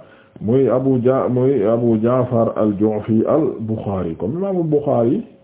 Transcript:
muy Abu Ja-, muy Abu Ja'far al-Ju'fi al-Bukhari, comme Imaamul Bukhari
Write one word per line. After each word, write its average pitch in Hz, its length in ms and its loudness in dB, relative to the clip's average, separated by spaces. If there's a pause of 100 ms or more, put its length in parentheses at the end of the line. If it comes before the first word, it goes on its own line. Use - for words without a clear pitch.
(420)
muy 123 280 2
Abu 127 320 2
Ja-, 123 260 2
muy 127 380 0
Abu 117 320 2
Ja'far 117 580 0
al-Ju'fi 107 680 0
al-Bukhari, 107 920 -2
comme 120 220 -6
Imaamul 185 320 -4
Bukhari 147 560 0 (180)